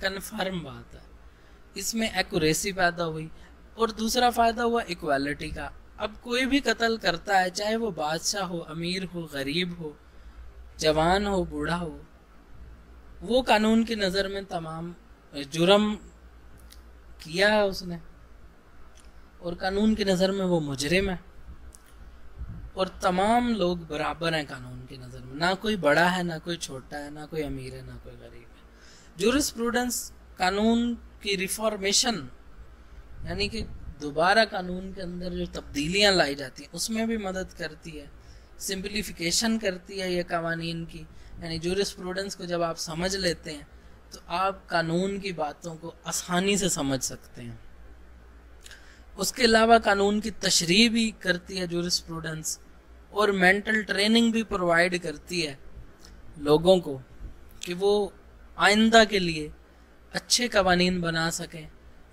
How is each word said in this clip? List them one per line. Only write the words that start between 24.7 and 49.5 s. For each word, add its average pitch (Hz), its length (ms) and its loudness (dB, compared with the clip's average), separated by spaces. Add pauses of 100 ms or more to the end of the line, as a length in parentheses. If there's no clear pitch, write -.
की 135 120 -16
नज़र 123 220 -16
में, 127 160 -14
ना 170 200 2
कोई 214 220 -2
बड़ा 160 300 6
है, 180 160 0
ना 170 160 -6
कोई 170 180 -8
छोटा 135 400 -12
है, 147 160 -10
ना 151 120 -14
कोई 156 180 -6
अमीर 131 300 -8
है, 131 120 -14
ना 123 100 -14
कोई 123 180 -16
गरीब 120 200 -18
है। - 840 -20
Jurisprudence 240 920 -2 (280)
कानून 226 540 2 (300)
की 202 140 -2
reformation, 196 920 -2 (1000)
यानी 190 240 -4
कि 214 120 -6 (400)
दोबारा 165 460 4
कानून 185 460 -6
के 190 80 -10
अंदर 180 320 -8
जो 180 200 -4
तब्दीलियां 180 600 2
लाई 147 220 4
जाती 139 280 -12
हैं, - 80 -20
उसमें 220 360 -4
भी 226 120 -2
मदद 185 340 -6
करती 160 380 -12
है, 147 180 -14 (520)
simplification 202 960 -2
करती 196 400 -6
है 185 140 -2
ये 175 120 0
कवानीन 165 600 -4
की। 165 140 -14 (360)
यानी 165 240 -8
jurisprudence 185 760 -2
को 180 100 -12
जब 175 180 -2
आप 165 160 -2
समझ 175 380 -4
लेते 170 340 -2
हैं 147 160 -14 (460)
तो - 60 -16 (120)
आप 190 380 -2
कानून 175 500 0
की 196 140 -6
बातों 156 420 -6
को 165 180 -14 (140)
आसानी 180 500 0
से 185 140 0
समझ 139 300 -2
सकते - 400 -10
हैं। 117 180 -12 (1600)
उसके 196 260 -2
अलावा 226 380 8